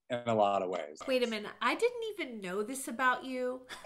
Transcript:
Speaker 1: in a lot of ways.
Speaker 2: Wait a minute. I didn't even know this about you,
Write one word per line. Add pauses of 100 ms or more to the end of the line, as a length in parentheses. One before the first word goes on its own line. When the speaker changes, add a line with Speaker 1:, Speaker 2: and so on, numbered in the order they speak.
(100)
Speaker 1:
in
a
lot
of
ways.
Speaker 2:
Wait
a
minute. (100)
I
didn't (160)
even
know
this
about
you, (220)